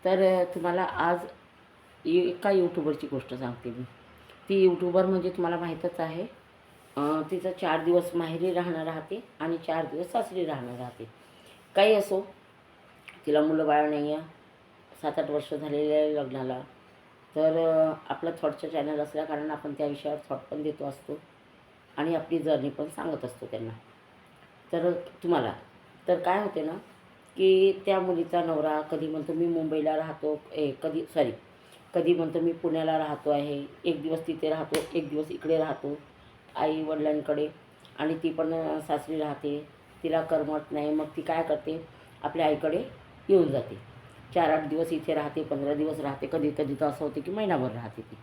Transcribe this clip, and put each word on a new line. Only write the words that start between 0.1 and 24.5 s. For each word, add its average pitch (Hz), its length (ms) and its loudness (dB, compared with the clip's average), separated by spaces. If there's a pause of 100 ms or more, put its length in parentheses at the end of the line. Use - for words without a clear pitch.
अ, 185 220 6 (120)
तुम्हाला 175 280 0
आज 170 340 0 (880)
यू-, 175 240 4
एका 196 220 0
यूट्यूबरची 165 560 2
गोष्ट 131 260 -6
सांगते 123 360 -8
मी. 120 140 -8 (680)
ती 196 140 6
यूट्यूबर 180 420 4
म्हणजे 185 240 2
तुम्हाला 175 280 -2
माहीतच 170 420 -4
आहे. 165 240 -4 (760)
अ, 151 240 0 (100)
तिचं 185 200 -2 (100)
चार 160 220 2
दिवस 175 320 4
माहेरी 165 380 0
राहणं 170 300 0
राहते 160 400 -8 (160)
आणि 165 180 -2 (100)
चार 160 180 0
दिवस 165 260 -6
सासरी 180 340 -2
राहणं 123 320 -6
राहते. 120 320 -12 (680)
काही 208 180 8
असो, 202 340 0 (1000)
तिला 151 160 4
मुलं 156 260 4
बाळ 151 220 6
नाही 147 240 0
आहे, 156 100 -4 (760)
सात 151 180 -2
आठ 151 100 -2
वर्ष 147 240 -2
झालेले 151 400 0
आहे 151 220 4
लग्नाला. 131 460 -4 (760)
तर, 160 220 4
अ, 160 360 4 (160)
आपलं 165 220 -4 (100)
थॉटचं 151 280 -2
चॅनल 151 300 -2
असल्या 151 260 -4
कारण 151 260 -4
आपण 147 220 -6
त्या 147 140 -2
विषयावर 143 300 -4 (120)
थॉट 135 100 -4 (120)
पण 151 120 -6
देतो 151 220 -4
असतो 143 340 -10 (760)
आणि 165 180 0
आपली 160 240 0
जर्नी 143 300 2
पण 147 200 -6
सांगत 156 360 -6
असतो 120 200 -10
त्यांना. 110 280 -8 (1000)